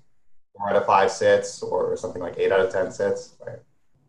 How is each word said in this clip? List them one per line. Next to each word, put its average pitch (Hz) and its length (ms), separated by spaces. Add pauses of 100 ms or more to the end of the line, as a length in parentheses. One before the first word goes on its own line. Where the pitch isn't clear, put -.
(540)
four 101 160
out 98 60
of 98 80
five 98 260
sits 101 520
or 92 340
something - 240
like 87 180
eight 90 140
out 95 80
of 92 100
ten 92 220
sits. - 440 (100)
Right? - 120 (500)